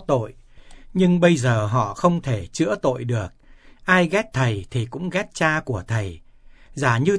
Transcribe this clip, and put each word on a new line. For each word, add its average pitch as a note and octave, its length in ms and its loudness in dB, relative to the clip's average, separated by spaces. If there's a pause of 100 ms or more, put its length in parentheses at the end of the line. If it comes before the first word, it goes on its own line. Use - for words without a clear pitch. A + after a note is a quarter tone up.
tội. A#2 260 0 (600)
Nhưng F3+ 260 4
bây E3+ 180 6
giờ A#2 280 0
họ G#2 280 -2
không F3 280 0
thể G#2+ 260 -4
chữa G3 280 -2
tội B2 280 -2
được. A#2 240 -4 (560)
Ai F3+ 260 2
ghét G#3 240 0
Thầy A2+ 380 -2
thì A#2 140 -4
cũng D3 240 -8
ghét F#3+ 240 -4
cha D#3 320 0
của G#2 220 -6
Thầy. G2+ 340 -6 (540)
Giả B2+ 220 2
như F3+ 220 2